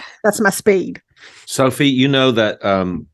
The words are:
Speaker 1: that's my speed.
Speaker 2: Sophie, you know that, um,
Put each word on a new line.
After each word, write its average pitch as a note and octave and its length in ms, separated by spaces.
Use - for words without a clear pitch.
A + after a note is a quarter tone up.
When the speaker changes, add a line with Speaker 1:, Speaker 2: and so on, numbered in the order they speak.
Speaker 1:
that's G#3+ 160
my G3+ 100
speed. F#3+ 500
Speaker 2:
Sophie, C3+ 420
you C3 200
know C3 240
that, G#2+ 320
um, F#2 500